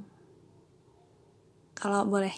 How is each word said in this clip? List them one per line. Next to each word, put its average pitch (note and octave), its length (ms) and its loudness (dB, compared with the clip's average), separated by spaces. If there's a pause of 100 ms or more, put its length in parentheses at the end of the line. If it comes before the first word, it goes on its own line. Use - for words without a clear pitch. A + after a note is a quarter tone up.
(1700)
kalau G3+ 320 0
boleh G3 320 2